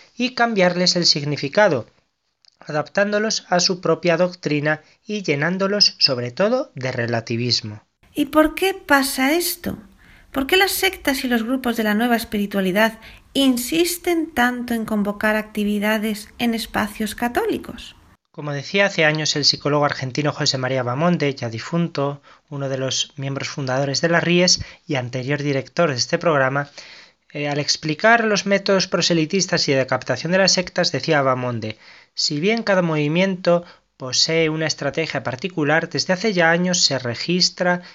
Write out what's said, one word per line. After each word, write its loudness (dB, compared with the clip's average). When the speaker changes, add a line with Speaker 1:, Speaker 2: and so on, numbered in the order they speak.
Speaker 1:
y -4
cambiarles 2
el 2
significado, 2
adaptándolos -2
a 4
su 0
propia 2
doctrina 0
y -6
llenándolos, 0
sobre 0
todo, 0
de -4
relativismo. -2
Speaker 2:
¿Y 0
por 4
qué 0
pasa 0
esto? -4
¿Por -2
qué 2
las 4
sectas -2
y -2
los 2
grupos -2
de -2
la 2
nueva 2
espiritualidad 0
insisten 0
tanto -2
en -2
convocar 0
actividades -2
en 0
espacios -4
católicos? -4
Speaker 1:
Como -8
decía 0
hace 2
años 2
el 0
psicólogo 2
argentino -2
José -2
María -2
Bamonde, 0
ya -6
difunto, -4
uno -6
de -2
los -4
miembros -6
fundadores -2
de 2
las 2
ries 2
y -4
anterior -4
director 0
de -4
este -2
programa, 0
eh, -6
al -2
explicar 2
los 0
métodos 2
proselitistas 0
y 2
de 2
captación -2
de 4
las 4
sectas, 0
decía 0
Bamonde, -2
"Si -2
bien 0
cada 2
movimiento 2
posee 0
una -2
estrategia -4
particular, -2
desde -2
hace -2
ya 4
años 2
se 0
registra 0